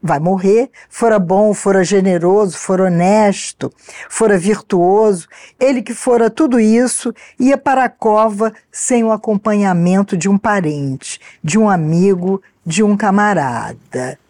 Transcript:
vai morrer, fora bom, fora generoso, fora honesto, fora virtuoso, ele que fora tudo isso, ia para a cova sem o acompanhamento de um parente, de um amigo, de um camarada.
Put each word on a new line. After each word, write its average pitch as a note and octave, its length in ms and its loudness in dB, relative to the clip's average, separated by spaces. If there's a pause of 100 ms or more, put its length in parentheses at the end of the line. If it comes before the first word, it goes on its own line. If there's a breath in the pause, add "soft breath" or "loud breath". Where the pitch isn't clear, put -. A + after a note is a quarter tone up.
vai D3+ 140 0
morrer, F#3+ 500 0 (200 loud breath)
fora A3+ 280 0
bom, G3 360 0
fora F#3+ 280 0
generoso, F#3+ 760 0
fora F#3+ 260 -2
honesto, F#3+ 880 0 (380 loud breath)
fora G#3+ 260 0
virtuoso, F#3+ 920 0 (320 loud breath)
ele B3+ 220 0
que A#3 140 -10
fora A#3+ 340 0
tudo B3 320 0
isso, A#3 500 0 (300 loud breath)
ia C4+ 160 2
para C4+ 280 0
a A#3+ 40 -2
cova A3 640 0 (180 loud breath)
sem - 320 -2
o A3 80 0
acompanhamento G3+ 1040 0
de F3 140 -2
um G3 80 2
parente, D3+ 800 -4 (240 loud breath)
de D#3+ 160 -2
um G#3+ 120 4
amigo, F3+ 720 0 (240 soft breath)
de E3 160 -2
um G#3 160 2
camarada. C#3+ 1200 -2 (120)